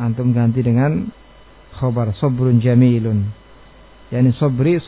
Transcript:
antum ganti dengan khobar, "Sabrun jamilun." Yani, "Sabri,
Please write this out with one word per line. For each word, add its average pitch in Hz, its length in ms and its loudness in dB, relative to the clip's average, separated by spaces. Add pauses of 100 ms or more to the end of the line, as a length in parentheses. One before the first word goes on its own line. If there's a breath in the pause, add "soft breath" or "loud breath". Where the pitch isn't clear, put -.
antum 120 320 -4
ganti 120 320 0
dengan 143 480 -2 (640)
khobar, 117 400 -4
"Sabrun 127 480 2
jamilun." 117 640 2 (800)
Yani, 123 320 2
"Sabri, 147 480 0